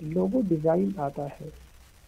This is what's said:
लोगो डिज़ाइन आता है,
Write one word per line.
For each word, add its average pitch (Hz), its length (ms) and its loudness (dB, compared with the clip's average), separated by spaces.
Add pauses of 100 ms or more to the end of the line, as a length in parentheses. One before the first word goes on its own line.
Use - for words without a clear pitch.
(140)
लोगो 190 340 2
डिज़ाइन 170 520 2
आता 143 260 -4
है, 151 260 -12 (560)